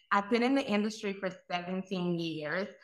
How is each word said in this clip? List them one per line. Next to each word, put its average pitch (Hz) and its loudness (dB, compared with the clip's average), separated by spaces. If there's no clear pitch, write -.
I've 202 2
been 233 4
in 262 4
the 277 2
industry 208 0
for 196 -4
seventeen 180 -2
years. 160 -2